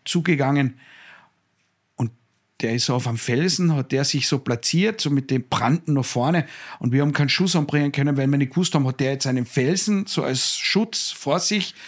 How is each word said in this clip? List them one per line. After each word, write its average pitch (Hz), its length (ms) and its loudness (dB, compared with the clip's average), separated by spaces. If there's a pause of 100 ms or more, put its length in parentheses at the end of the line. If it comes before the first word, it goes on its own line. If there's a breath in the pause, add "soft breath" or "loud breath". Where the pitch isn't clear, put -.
zugegangen. 139 680 2 (1200 loud breath)
Und 117 160 -4 (500)
der 117 140 0
ist 120 100 0
so 135 80 0
auf 123 140 0
einem 117 100 -2
Felsen, 165 580 0
hat 135 160 -4
der 139 140 0
sich - 220 -2
so 143 100 0
platziert, 196 640 0
so 151 80 -2
mit 139 220 0
dem 127 180 -2
Branden 151 460 0
nach 131 100 0
vorne. 147 400 0 (320 loud breath)
Und 123 140 -2
wir 131 100 2
haben 143 120 0
keinen 143 160 2
Schuss 180 260 0
anbringen 147 360 0
können, 143 240 0
weil 135 120 0
wir 139 100 2
nicht 139 140 0
gewusst 175 240 0
haben, 143 100 4
hat 127 140 -2
der 135 140 0
jetzt 135 120 -4
einen 127 220 0
Felsen 190 580 0
so - 180 -2
als 131 320 -2
Schutz - 540 0
vor 151 300 0
sich, - 340 -2 (140 loud breath)